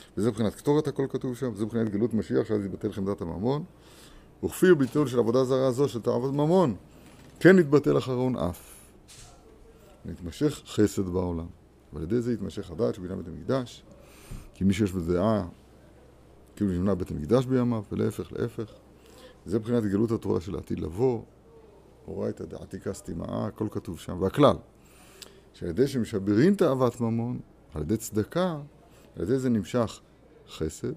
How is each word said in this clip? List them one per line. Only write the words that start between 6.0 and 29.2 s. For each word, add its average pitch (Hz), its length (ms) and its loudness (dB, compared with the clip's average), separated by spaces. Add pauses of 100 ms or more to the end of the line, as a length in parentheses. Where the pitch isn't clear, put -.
תאוות 120 340 -2
ממון, 151 400 4 (680)
כן 185 180 10
יתבטל 143 400 4
אחרון 127 380 0
אף. - 360 -6 (1300)
נתמשך 87 600 -4
חסד 98 420 2
בעולם. 87 380 -4 (460)
ועל 76 100 -10
ידי 101 180 0
זה 120 120 -2
יתמשך 98 380 -8
הדעת 117 240 -2
שבינה 90 220 -10
בית 90 120 -10
המקדש, - 540 -6 (720)
כי 90 100 -2
מי 98 80 4
שיש 95 200 0
בדעה, 92 540 0 (1120)
כאילו 104 140 0
נבנה 92 240 0
בית 90 160 -4
המקדש 85 360 0
בימיו, 120 360 0 (100)
ולהפך, 101 400 -4
להפך. 117 380 -6 (760)
זה 92 120 0
בחינת 113 260 0
גלות 104 260 2
התורה 101 300 -2
של 90 140 -8
העתיד 85 260 -6
לבוא, 104 420 -2 (840)
אורייתא 98 360 -6
דעתיקה 95 480 -10
סתימאה, 92 540 -8
הכל 107 240 -4
כתוב 98 300 -8
שם. 90 200 -8
והכלל, 98 360 6 (960)
שעל - 160 -10
ידי 92 200 2
שמשברים 110 640 2
תאוות 131 460 2
ממון, 117 400 -2 (340)
על 78 80 -4
ידי 87 140 0
צדקה, 156 600 -2 (580)
על 87 60 -8